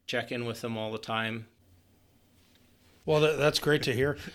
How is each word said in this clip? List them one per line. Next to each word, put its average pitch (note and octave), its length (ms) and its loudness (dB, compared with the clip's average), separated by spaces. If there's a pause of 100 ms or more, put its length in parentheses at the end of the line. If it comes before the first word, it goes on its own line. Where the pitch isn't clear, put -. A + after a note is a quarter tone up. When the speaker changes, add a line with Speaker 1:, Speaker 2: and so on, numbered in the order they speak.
Speaker 1:
check A#2+ 240 -4
in A#2+ 160 -4
with A#2 140 -6
them A2+ 180 -6
all A2 140 -6
the A2 60 -6
time. A2 500 -4 (1600)
Speaker 2:
Well, D3+ 160 4
that, D3+ 180 4
that's D3 200 4
great D3 240 2
to C3 100 0
hear. C#3 240 0 (180)